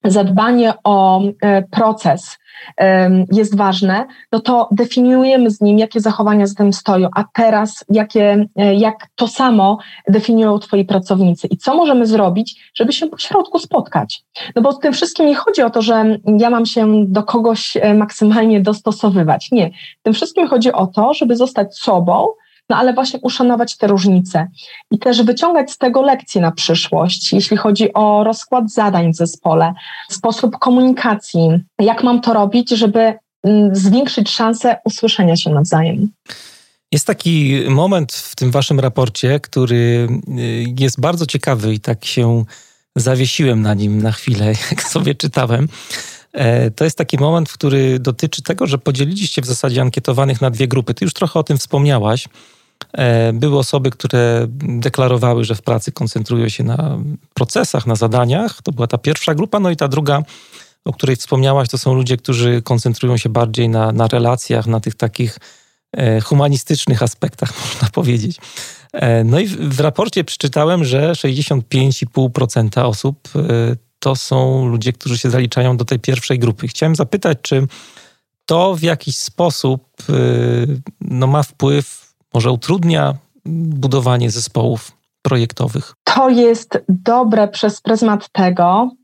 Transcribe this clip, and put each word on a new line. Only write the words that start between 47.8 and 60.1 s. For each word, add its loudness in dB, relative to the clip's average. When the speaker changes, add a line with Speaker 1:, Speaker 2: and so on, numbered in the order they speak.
Speaker 2:
dotyczy -4
tego, -2
że -2
podzieliliście -2
w -8
zasadzie -2
ankietowanych -2
na 0
dwie -2
grupy. -2
Ty -4
już -2
trochę -2
o -2
tym -2
wspomniałaś. 0
E, 0
były 0
osoby, 0
które 0
deklarowały, 0
że -2
w -8
pracy -4
koncentrują -4
się -4
na -2
procesach, -4
na 0
zadaniach. -2
To -6
była -4
ta -4
pierwsza -2
grupa. -2
No 0
i -2
ta -2
druga, 0